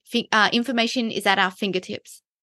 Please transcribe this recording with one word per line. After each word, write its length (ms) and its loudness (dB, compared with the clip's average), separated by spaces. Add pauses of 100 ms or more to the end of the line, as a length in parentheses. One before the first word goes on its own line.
fi-, 260 -2
uh, 200 4
information 600 0
is 160 -4
at 100 4
our 140 2
fingertips. 680 -6 (220)